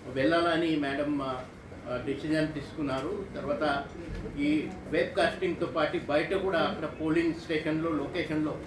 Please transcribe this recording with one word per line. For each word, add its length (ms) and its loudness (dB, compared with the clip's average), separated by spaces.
వెళ్ళాలని 720 4
మేడం, 460 0
ఆ, 220 -4
ఆ, 180 -4
డెసిషన్ 480 0
తీసుకున్నారు. 720 -4
తర్వాత 500 0
ఈ 320 2
వెబ్ 300 2
కాస్టింగ్తో 480 2
పాటు 320 0
బయట 360 2
కూడా 260 2
అక్కడ 260 0
పోలింగ్ 320 4
స్టేషన్లో, 560 0
లొకేషన్లో 760 0